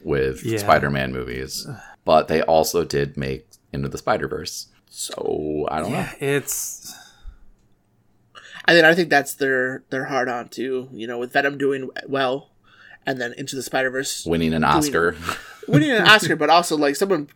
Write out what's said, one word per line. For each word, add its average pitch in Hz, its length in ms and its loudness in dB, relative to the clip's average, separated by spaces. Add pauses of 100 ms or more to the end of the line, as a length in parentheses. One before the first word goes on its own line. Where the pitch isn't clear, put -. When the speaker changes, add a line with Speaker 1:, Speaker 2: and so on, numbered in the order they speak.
Speaker 1:
with 67 420 -2
Speaker 2:
Yeah. 113 140 -2
Speaker 1:
Spider-Man 71 540 2
movies, 64 540 -10 (400)
but 80 220 6
they 80 140 2
also 80 420 2
did 71 340 -4
make 67 280 -8 (260)
Into 69 160 -6
the - 100 -10
Spider-Verse. 76 720 -6 (200)
So, 76 840 -6
I 78 100 -4
don't 90 100 -6
Speaker 2:
Yeah, 175 140 -4 (160)
Speaker 1:
know. 143 60 -6
Speaker 2:
it's - 680 -6 (1700)
Speaker 3:
And 170 100 6
then 165 80 8
I 160 100 8
think 175 160 0
that's 143 240 2
their, 131 560 -2
their 135 160 -4
hard 131 220 -2
on 120 200 -6
too, 127 440 -6
you 110 140 -12
know, 120 120 -8
with 123 140 -8
Venom 143 260 0
doing 135 320 -2 (160)
well, 135 440 -4 (560)
and 131 140 -4
then 120 160 -6
Into 139 200 -10
the 127 60 -6
Spider-Verse 131 640 -4
Speaker 1:
Winning 82 280 2
an 78 80 0
Speaker 3:
doing 71 120 4
Speaker 1:
Oscar. 87 420 2 (260)
<laughs> - 260 -20
Speaker 3:
winning 285 220 6
an 214 160 4
Oscar, 196 300 6
but 147 140 2
also, 170 260 4
like, 143 200 2
someone 185 400 0